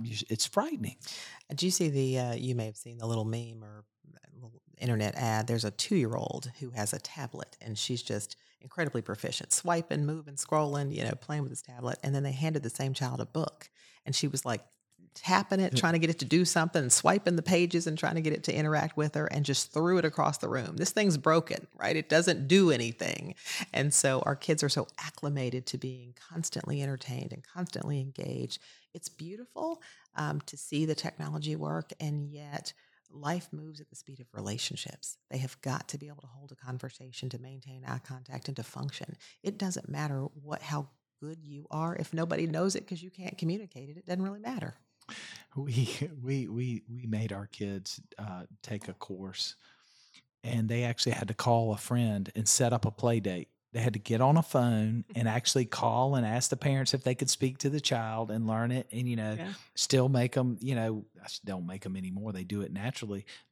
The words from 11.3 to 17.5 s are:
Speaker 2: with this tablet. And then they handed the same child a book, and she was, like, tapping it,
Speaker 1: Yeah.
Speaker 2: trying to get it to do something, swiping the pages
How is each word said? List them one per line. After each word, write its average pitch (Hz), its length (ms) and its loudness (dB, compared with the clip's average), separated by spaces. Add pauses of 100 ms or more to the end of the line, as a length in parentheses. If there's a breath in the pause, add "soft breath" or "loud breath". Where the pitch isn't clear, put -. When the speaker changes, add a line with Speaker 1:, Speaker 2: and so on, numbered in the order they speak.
Speaker 2:
with 131 100 -4
this 123 100 -10
tablet. 123 400 -6
And 139 120 0
then 139 100 2
they 139 80 -2
handed 147 320 0
the 117 60 -2
same 135 240 -2
child 127 260 -2
a - 60 -2
book, - 440 -6 (340 loud breath)
and 135 120 -2
she - 120 0
was, 135 160 -4
like, 117 200 -2 (500)
tapping 190 460 4
it, 190 120 2
Speaker 1:
Yeah. 131 40 4
Speaker 2:
trying 165 160 4
to 170 80 6
get 165 100 4
it 165 80 0
to 143 60 -2
do 160 200 6
something, 160 460 2
swiping 175 460 6
the 165 60 2
pages 175 440 4